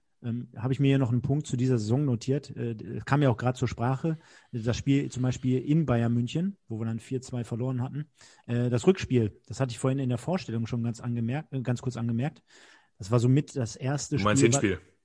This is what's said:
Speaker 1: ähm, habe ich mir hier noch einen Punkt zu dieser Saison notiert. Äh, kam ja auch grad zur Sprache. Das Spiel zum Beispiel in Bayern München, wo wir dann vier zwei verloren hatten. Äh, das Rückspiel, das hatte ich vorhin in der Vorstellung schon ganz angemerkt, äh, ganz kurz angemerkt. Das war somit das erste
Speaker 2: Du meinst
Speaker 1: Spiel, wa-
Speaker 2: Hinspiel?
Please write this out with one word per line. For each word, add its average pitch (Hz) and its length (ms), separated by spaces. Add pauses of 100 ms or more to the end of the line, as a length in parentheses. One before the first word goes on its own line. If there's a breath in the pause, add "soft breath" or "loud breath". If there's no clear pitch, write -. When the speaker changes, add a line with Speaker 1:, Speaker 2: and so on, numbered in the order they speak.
(220)
Speaker 1:
ähm, 120 340
habe 127 160
ich - 60
mir 139 80
hier 139 120
noch 123 120
einen 123 100
Punkt 143 280
zu 135 80
dieser 123 220
Saison 117 260
notiert. 131 520
Äh, 117 480
kam 143 180
ja 135 80
auch 110 60
grad 123 200
zur 123 100
Sprache. 131 520 (340 soft breath)
Das 117 240
Spiel 139 340
zum 127 140
Beispiel 127 340
in 151 260
Bayern 120 300
München, 156 440 (100)
wo 110 100
wir 113 80
dann 113 140
vier 131 220
zwei 120 200
verloren 123 400
hatten. 131 240 (400 soft breath)
Äh, 120 240
das 120 160
Rückspiel, 127 500 (120)
das - 100
hatte 127 140
ich - 80
vorhin 135 180
in 127 120
der 120 80
Vorstellung 117 500
schon 117 160
ganz 117 160
angemerkt, 120 520
äh, 135 80
ganz 123 220
kurz 127 140
angemerkt. 120 440 (580 soft breath)
Das 95 120
war 123 80
somit 131 380
das 120 180
erste 143 420
Speaker 2:
Du 95 60
meinst - 200
Speaker 1:
Spiel, 120 120
wa- 139 60
Speaker 2:
Hinspiel? 98 200 (240)